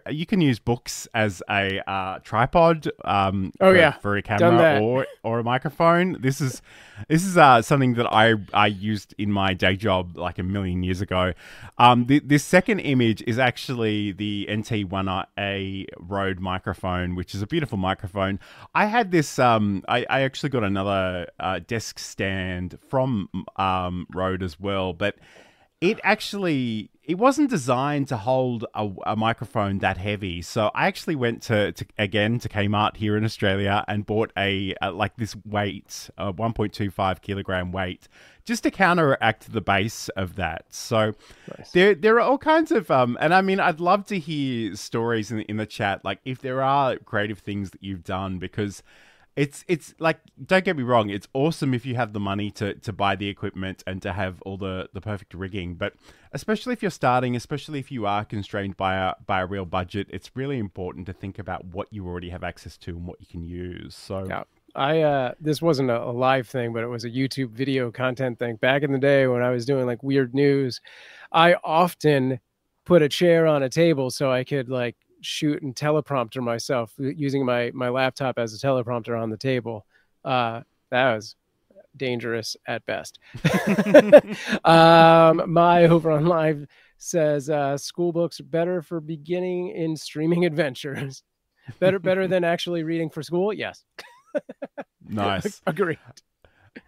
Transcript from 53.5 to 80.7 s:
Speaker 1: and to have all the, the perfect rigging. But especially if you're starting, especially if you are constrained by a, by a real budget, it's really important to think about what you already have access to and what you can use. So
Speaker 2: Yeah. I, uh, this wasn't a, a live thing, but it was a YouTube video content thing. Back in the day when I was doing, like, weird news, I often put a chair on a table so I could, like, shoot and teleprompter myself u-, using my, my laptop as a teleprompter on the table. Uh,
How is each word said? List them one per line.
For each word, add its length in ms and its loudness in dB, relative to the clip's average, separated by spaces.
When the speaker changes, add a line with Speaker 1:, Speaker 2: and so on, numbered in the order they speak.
Speaker 1:
and 160 -8
to 100 -6
have 300 -6
all 160 -10
the, 340 -8
the 80 -12
perfect 320 -10
rigging. 420 -8
But 200 -6
especially 400 -4
if 80 -8
you're 80 -2
starting, 440 0
especially 440 -8
if 120 -10
you 140 -6
are 220 -2
constrained 500 -8
by 180 0
a, 200 -2
by 140 0
a 60 -2
real 180 -6
budget, 460 -6
it's 240 -14
really 240 -6
important 480 -8
to 80 -10
think 240 -12
about 260 -10
what 260 -10
you 160 -10
already 220 -8
have 160 -10
access 320 -12
to 140 -14
and 160 -10
what 160 -14
you 40 -20
can 160 -12
use. 540 -12
So 320 -8
Speaker 2:
Yeah. 140 -6
I, 260 0
uh, 400 0
this 220 -2
wasn't 260 2
a, 140 0
a 100 -6
live 340 2
thing, 280 -4
but 80 -4
it 60 -6
was 180 -8
a 40 -8
YouTube 420 -4
video 380 -2
content 480 -4
thing. 180 -4
Back 260 2
in 100 0
the 60 0
day 300 4
when 140 0
I 60 2
was 160 -2
doing, 220 0
like, 160 -6
weird 320 0
news, 480 2
I 220 8
often 720 2
put 160 8
a 80 4
chair 380 4
on 160 4
a 80 -2
table 400 4
so 200 -2
I 140 0
could, 240 -4
like, 280 -4
shoot 380 -2
and 140 -8
teleprompter 640 -2
myself 560 -2
u-, 180 -4
using 300 -2
my, 280 0
my 140 -4
laptop 520 -2
as 140 -4
a 120 -6
teleprompter 500 -2
on 140 -4
the 60 -6
table. 500 -6
Uh, 380 -2